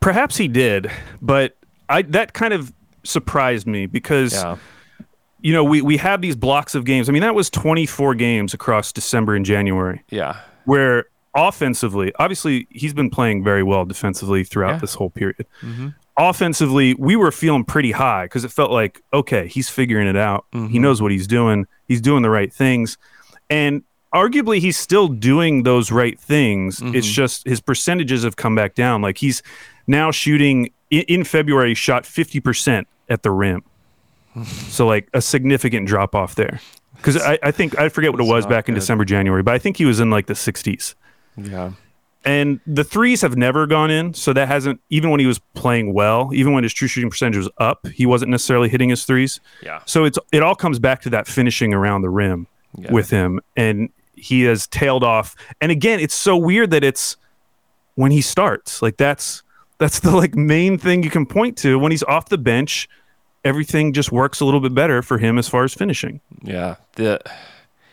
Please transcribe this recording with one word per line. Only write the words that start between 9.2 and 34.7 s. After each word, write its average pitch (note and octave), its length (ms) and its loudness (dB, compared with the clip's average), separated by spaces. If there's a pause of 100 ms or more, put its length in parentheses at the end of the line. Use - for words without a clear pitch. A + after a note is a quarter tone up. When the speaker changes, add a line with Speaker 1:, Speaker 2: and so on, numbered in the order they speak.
Speaker 1:
and G2+ 100 0
January. F#2+ 640 -2
Speaker 2:
Yeah. E2 280 -6 (280)
Speaker 1:
Where C3 420 2 (280)
offensively, A#2+ 840 -2
obviously, D#3 520 -2
he's C#3+ 240 -8
been C#3+ 160 -2
playing A2 340 0
very G2 180 2
well F#2+ 220 0
defensively F#2+ 600 -4
throughout G2 300 -2
Speaker 2:
Yeah. E3 40 -6
Speaker 1:
this D#3 160 -8
whole F#2+ 160 -6
period. - 360 -8 (160)
Speaker 2:
Mm-hmm. A#2 260 -10 (280)
Speaker 1:
Offensively, C#3+ 800 2
we C#3+ 220 2
were F#3+ 140 4
feeling D3 340 0
pretty C3 280 0
high G2+ 360 -2
'cause A#2+ 160 -6
it A#2+ 60 -10
felt C#3+ 200 -2
like, A2+ 320 -2 (100)
okay, B2+ 340 0
he's B2+ 220 -6
figuring A2+ 400 0
it F#2+ 80 0
out. G2+ 360 -2
He A#2+ 60 -8
Speaker 2:
Mm-hmm. A2+ 220 0
Speaker 1:
knows C3 220 4
what G#2 100 0
he's F#2+ 140 -2
doing. A2 400 2 (220)
He's A#2+ 120 0
doing C3+ 220 2
the A2+ 80 2
right G#2 220 0
things. B2 460 0 (500)
And D3 340 0 (320)
arguably, A3 440 2
he's F3 180 0
still G3 320 2
doing C3+ 540 2
those B2 280 2
right A#2+ 300 0
things. G2+ 600 0
It's - 20 -10
Speaker 2:
Mm-hmm. B2 160 0
Speaker 1:
just A#2 460 -2
his B2 140 -2
percentages C3+ 640 -2
have A2+ 120 -4
come A2+ 180 -2
back G#2+ 200 0
down. A#2+ 260 0
Like, G2 180 -2
he's C3+ 240 -2 (440)
now D3+ 240 2
shooting, C#3+ 640 2 (200)
i-, D3+ 40 4 (120)
in F3 160 2
February, C#3+ 460 2
he A#2 40 0
shot B2 300 0
fifty - 360 -4
percent B2 460 0 (220)
at A#2 140 -2
the G#2+ 80 0
rim. F#2+ 320 0 (720)
Speaker 2:
<laughs> A#2 100 -12 (240)
Speaker 1:
So, - 180 2